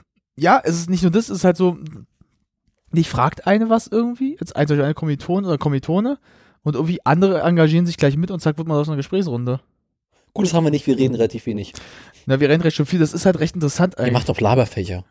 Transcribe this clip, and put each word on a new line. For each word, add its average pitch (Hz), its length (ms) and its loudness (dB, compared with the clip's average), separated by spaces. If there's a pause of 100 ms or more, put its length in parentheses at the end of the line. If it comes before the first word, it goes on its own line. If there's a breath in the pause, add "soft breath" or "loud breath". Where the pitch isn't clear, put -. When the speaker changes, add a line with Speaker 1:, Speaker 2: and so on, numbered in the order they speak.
(360)
Speaker 1:
Ja, 185 280 2
es 165 120 0
ist 170 160 -6
nicht 180 100 0
nur 180 100 4
das, 226 180 0
es 196 80 -6
ist - 80 -8
halt 175 120 4
so, 180 220 0 (1120)
dich 165 180 0
fragt - 380 -2
eine 220 240 2
was 226 160 0
irgendwie, 240 520 -2
jetzt - 160 -10
ein, 147 140 0
eine 147 240 2
Kommilitone 175 540 -4
oder 160 100 0
Kommilitone, 165 600 -2 (440 soft breath)
und 151 100 -2
irgendwie 165 320 -2
andere 175 360 2
engagieren 165 440 4
sich 170 100 -4
gleich 143 220 2
mit 180 140 -2
und 175 80 -6
zack, 156 180 -2
wird 165 100 -8
man 156 80 -2
aus 147 120 0
einer 156 100 -4
Gesprächsrunde. 131 640 -4 (720)
Speaker 2:
Gut, 196 140 0
das 170 80 0
haben 165 80 4
wir 151 80 2
nicht, 147 160 -2
wir 131 100 2
reden 131 160 2
relativ 113 320 -2
wenig. 104 280 -8 (520 loud breath)
Speaker 1:
Na, 135 140 2
wir 143 100 4
reden 165 140 2
recht 160 120 0
schon 147 120 0
viel, 180 100 -2
das 165 160 2
ist 170 140 0
halt 185 120 2
recht 160 140 -2
interessant 175 400 0
Speaker 2:
Ihr - 60 -12
Speaker 1:
eigentlich. 127 140 0
Speaker 2:
macht 113 160 0
doch - 120 -2
Laberfächer. 104 680 0